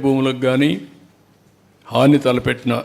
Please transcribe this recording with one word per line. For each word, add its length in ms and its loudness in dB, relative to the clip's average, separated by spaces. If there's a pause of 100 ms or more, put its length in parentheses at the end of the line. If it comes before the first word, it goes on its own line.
భూములకు 440 -2
కానీ 220 2 (1200)
హాని 340 4
తలపెట్టిన 500 -2 (100)